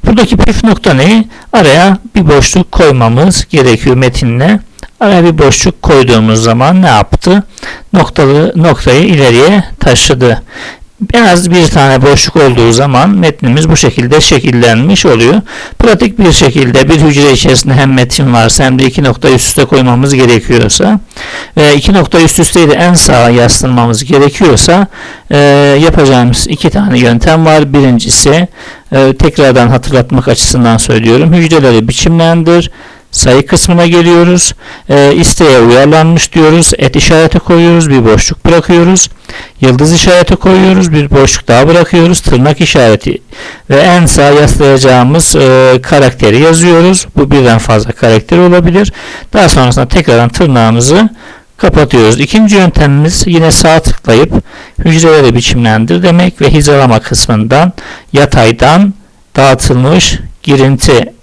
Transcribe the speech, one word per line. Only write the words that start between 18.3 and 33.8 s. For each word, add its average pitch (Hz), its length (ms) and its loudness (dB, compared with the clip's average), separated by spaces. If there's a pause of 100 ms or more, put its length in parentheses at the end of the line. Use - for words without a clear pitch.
varsa 117 320 0
hem 131 140 0
de 135 80 0
iki 139 180 -2
nokta 135 260 -2
üst 127 180 0
üste 143 160 -2
koymamız 131 500 0
gerekiyorsa 120 840 0 (560)
ve 147 180 2
iki 143 180 0
nokta 175 280 0
üst 160 200 0
üsteyi 165 280 0
de 143 60 2
en 175 200 0
sağa 123 360 2
yaslanmamız 120 760 0
gerekiyorsa, 147 800 0 (440)
e, 143 80 0 (460)
yapacağımız 131 640 0
iki - 220 -4
tane 202 280 -2
yöntem 123 480 0
var. 151 260 0
Birincisi, 139 760 0 (440)
e, 135 260 2
tekrardan 131 500 0
hatırlatmak 127 600 -2
açısından 117 480 0
söylüyorum. 117 580 0
Hücreleri 139 540 2
biçimlendir. 165 800 0 (400)
Sayı 135 360 0
kısmına 170 400 0